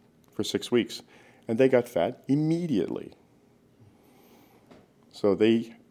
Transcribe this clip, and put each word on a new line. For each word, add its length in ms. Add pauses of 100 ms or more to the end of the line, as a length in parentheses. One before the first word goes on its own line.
(320)
for 100
six 280
weeks. 320 (440)
And 120
they 100
got 200
fat 380
immediately. 840 (2000)
So 220
they, 400 (160)